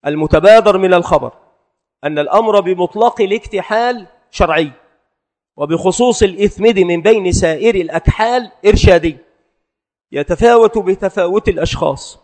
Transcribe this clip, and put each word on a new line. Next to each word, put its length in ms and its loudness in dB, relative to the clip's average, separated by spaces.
المتبادر 720 4
من 160 2
الخبر 380 0
أن 140 -4
الأمر 420 2
بمطلق 600 -2
الاكتحال 840 -4
شرعي، 420 -2
وبخصوص 680 -2
الإثمد 560 0
من 240 0
بين 300 2
سائر 420 0
الأكحال 800 -2
إرشادي، 500 4
يتفاوت 680 2
بتفاوت 680 -2
الأشخاص 760 -6